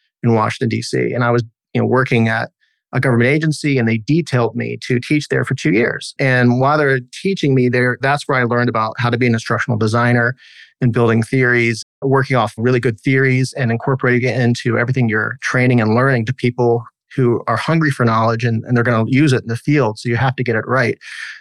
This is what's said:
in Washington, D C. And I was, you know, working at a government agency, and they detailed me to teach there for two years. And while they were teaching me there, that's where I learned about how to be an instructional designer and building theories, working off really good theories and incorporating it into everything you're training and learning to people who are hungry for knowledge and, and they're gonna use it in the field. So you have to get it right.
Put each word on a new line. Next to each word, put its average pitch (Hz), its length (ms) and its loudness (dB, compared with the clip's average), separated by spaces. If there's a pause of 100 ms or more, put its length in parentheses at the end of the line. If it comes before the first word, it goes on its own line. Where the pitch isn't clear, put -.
(220)
in 117 120 2
Washington, 113 360 0
D 113 120 -4
C. 120 320 -2
And 123 100 -2
I 120 80 0
was, 117 120 2 (300)
you 120 80 0
know, 110 60 0
working 120 400 2
at 113 240 -4 (420)
a 123 60 0
government 120 300 2
agency, 151 480 0
and 117 100 2
they 113 100 0
detailed 123 580 0
me 120 280 -6
to 120 160 0
teach 147 300 -2
there 131 140 0
for 135 120 -4
two 151 160 0
years. - 480 -2
And 127 400 2
while 143 180 2
they 147 80 2
were 135 140 2 (220)
teaching 175 340 0
me 127 140 2
there, 123 320 0
that's 135 260 -2
where 139 100 0
I 123 60 0
learned 120 260 0
about 110 280 -2
how 120 120 0
to 120 80 0
be 123 80 2
an 120 80 2
instructional 113 440 -2
designer 120 580 0 (460)
and 120 100 2
building 117 320 2
theories, 120 640 0 (160)
working 135 340 0
off 110 220 0
really 123 220 2
good 117 200 -2
theories 131 540 0
and 131 180 -2
incorporating 123 580 0
it 117 100 -2
into 120 380 0
everything 123 300 0
you're 107 340 -2
training 123 380 2
and 107 160 2
learning 123 300 2
to 120 80 -4
people 120 500 0 (320)
who 120 320 0
are 113 80 0
hungry 156 360 0
for 131 140 -2
knowledge 113 380 0
and, 113 220 -2
and 120 100 -2
they're 120 80 2
gonna 113 240 0
use 135 240 2
it 117 100 2
in 101 60 -14
the 113 80 -4
field. 127 440 0
So 120 100 -8
you 117 80 -2
have 127 180 0
to - 80 -4
get 113 120 -2
it 110 120 -4
right. 120 300 0 (440)